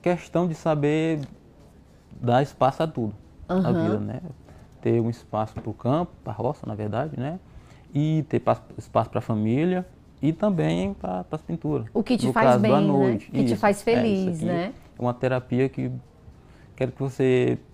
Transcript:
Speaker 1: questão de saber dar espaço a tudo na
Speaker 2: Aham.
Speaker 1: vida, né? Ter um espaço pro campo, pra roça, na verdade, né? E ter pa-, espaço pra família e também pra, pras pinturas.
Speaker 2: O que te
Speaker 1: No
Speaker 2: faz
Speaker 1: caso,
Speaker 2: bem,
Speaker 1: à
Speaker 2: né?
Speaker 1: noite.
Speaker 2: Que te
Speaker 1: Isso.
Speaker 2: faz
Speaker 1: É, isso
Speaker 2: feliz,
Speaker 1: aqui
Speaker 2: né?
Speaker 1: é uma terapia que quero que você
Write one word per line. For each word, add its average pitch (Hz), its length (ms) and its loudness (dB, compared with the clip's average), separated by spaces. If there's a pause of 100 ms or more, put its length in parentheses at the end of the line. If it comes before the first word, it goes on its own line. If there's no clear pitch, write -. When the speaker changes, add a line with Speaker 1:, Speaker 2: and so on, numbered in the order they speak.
Speaker 1:
questão 175 440 0
de 160 80 -2
saber 156 640 0 (1000)
dar 120 220 4
espaço 135 400 0
a 160 40 2
tudo 113 280 -4 (340)
na 180 60 -2
Speaker 2:
Aham. 185 180 2 (120)
Speaker 1:
vida, 107 160 0
né? 104 200 -8 (640)
Ter 117 180 2
um 113 80 0
espaço 110 460 -4
pro 113 180 -10
campo, 151 400 -2 (100)
pra - 80 -8
roça, 113 360 -4
na 107 80 -6
verdade, 113 440 -4
né? 151 200 -6 (560)
E 156 340 2
ter 117 120 0
pa-, 117 200 2 (160)
espaço - 320 -2
pra 110 140 -2
família 135 640 0 (340)
e 147 100 2
também 175 600 0
pra, 185 320 -6
pras 156 160 -8
pinturas. 151 540 -4
Speaker 2:
O 226 80 0
que 247 160 0
te 123 80 0
Speaker 1:
No 127 80 2
Speaker 2:
faz - 140 4
Speaker 1:
caso, 123 120 6
Speaker 2:
bem, 208 120 4
Speaker 1:
à 143 100 6
Speaker 2:
né? - 40 4
Speaker 1:
noite. 127 440 2
Speaker 2:
Que 131 140 2
te - 80 2
Speaker 1:
Isso. 214 40 0
Speaker 2:
faz 208 200 2
Speaker 1:
É, - 20 -12
isso - 60 -16
Speaker 2:
feliz, 202 520 2
Speaker 1:
aqui 160 80 -6
Speaker 2:
né? 175 300 -4 (240)
Speaker 1:
é - 40 -14
uma 120 120 0
terapia 127 560 0
que 127 200 -6 (840)
quero 127 160 -2
que - 80 -18
você 127 580 2 (160)